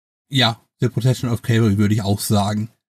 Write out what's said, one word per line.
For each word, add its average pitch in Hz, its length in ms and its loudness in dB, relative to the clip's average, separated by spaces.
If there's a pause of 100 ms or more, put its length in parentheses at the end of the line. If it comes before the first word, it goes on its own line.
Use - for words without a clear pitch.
(300)
Ja, 117 300 0 (200)
The 127 80 2
Procession 120 420 -2
of 113 120 -4
Calvary 110 360 2
würde 104 160 2
ich 107 80 -2
auch 101 180 -2
sagen. 107 500 -2 (280)